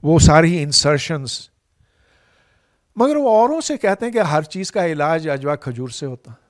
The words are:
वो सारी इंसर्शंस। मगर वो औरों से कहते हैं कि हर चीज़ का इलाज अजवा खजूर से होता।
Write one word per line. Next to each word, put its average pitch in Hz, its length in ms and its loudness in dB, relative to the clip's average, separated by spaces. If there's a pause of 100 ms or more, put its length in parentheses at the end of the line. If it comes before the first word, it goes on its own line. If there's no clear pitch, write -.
वो 156 140 4
सारी 165 440 6
इंसर्शंस। 143 880 -2 (1500)
मगर 285 180 2
वो 233 260 2
औरों 302 180 0
से 294 160 -6
कहते 202 300 -2
हैं 240 60 -6
कि 226 60 -2
हर 156 260 0
चीज़ 185 280 -10
का 190 120 -2
इलाज 160 440 -2
अजवा 139 280 -4
खजूर 127 340 -10
से 143 160 -12
होता। 123 440 -16